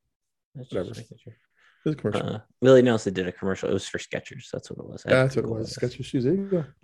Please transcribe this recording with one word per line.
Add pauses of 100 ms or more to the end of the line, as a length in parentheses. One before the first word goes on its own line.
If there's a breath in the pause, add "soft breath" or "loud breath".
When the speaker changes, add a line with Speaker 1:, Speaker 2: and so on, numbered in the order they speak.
(560)
Speaker 1:
That's
Speaker 2:
whatever.
Speaker 1:
just
making
sure.
Speaker 2:
It
was
a
commercial.
Speaker 1:
Uh, (220)
Willie
Nelson
did
a
commercial.
It
was
for
Skechers.
That's
what
it
was.
I
had
to
Speaker 2:
That's
what
it
Speaker 1:
Google
Speaker 2:
was.
Speaker 1:
this. (180)
Speaker 2:
Skechers
shoes.
There
you
go. (180)